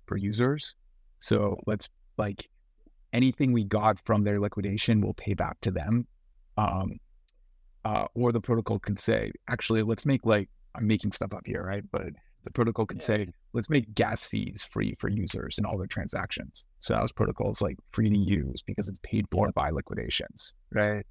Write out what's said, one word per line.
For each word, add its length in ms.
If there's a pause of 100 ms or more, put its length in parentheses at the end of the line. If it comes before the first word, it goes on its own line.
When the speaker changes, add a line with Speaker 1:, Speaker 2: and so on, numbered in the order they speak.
Speaker 1:
for 140
users. 560 (460)
So 460
let's, 220 (300)
like, 320 (640)
anything 380
we 120
got 400
from 200
their 140
liquidation, 600
we'll 140
pay 180
back 300
to 80
them." 360 (520)
Um, 400 (880)
uh, 260
or 180
the 120
protocol 360
can 200
say, 340 (160)
"Actually, 360
let's 200
make, 220
like," 240 (240)
I'm 120
making 260
stuff 200
up 140
here, 160
right? 280
But 180 (360)
the 80
protocol 340
can 120
Speaker 2:
Yeah. 60
Speaker 1:
say, 240 (260)
"Let's 140
make 260
gas 300
fees 380
free 380
for 80
users 500
and 80
all 100
their 120
transactions." 760 (140)
So 160
that 80
was 80
protocols, 500
like, 160 (140)
free 180
to 80
use 460
because 260
it's 140
paid 300
for 160
Speaker 2:
Yeah. 40
Speaker 1:
by 180
liquidations, 840 (180)
right? 380